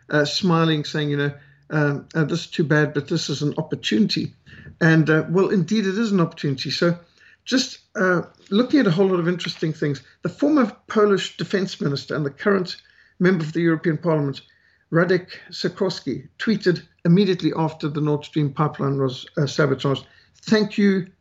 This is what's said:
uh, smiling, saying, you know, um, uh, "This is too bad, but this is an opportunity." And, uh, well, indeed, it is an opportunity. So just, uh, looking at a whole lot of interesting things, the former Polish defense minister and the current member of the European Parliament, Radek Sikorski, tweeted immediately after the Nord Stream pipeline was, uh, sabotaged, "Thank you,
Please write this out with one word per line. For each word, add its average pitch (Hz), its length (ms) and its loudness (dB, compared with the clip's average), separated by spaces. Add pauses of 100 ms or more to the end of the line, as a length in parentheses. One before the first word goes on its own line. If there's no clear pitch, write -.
uh, 147 160 2
smiling, 165 580 2
saying, 147 260 -4
you 143 80 -2
know, 143 160 0 (360)
um, 147 440 0
uh, 165 100 2
"This 165 180 -2
is - 60 -14
too - 160 -2
bad, 151 300 2
but 143 140 -4
this 170 220 -4
is 147 120 -6
an 147 160 -2
opportunity." 165 760 -2 (460)
And, 160 300 4
uh, 156 200 4
well, 180 200 2
indeed, 196 380 0
it 190 100 -2
is 226 140 0
an 196 80 2
opportunity. 147 520 -2
So 175 260 0 (480)
just, - 340 -2 (160)
uh, 185 280 0 (260)
looking 254 300 2
at 208 80 4
a 180 40 2
whole 190 160 4
lot 185 120 2
of 165 80 0
interesting 170 460 -4
things, 143 300 -4 (180)
the 165 80 -4
former 285 420 2 (160)
Polish 208 500 2
defense 190 440 -4
minister 139 340 -4
and 147 100 -2
the 139 40 -2
current 190 460 -2 (440)
member 180 240 2
of 156 100 -8
the 170 80 -2
European 165 360 0
Parliament, 151 440 -2 (500)
Radek 175 380 2 (220)
Sikorski, 170 760 -6 (100)
tweeted 185 440 0 (240)
immediately 175 500 4
after 160 320 -4
the 147 140 -4
Nord 147 240 -2
Stream 151 280 -2
pipeline 143 480 -2
was, 131 240 -4 (120)
uh, 147 100 0
sabotaged, 135 580 0 (360)
"Thank 214 360 0
you, 196 300 2 (140)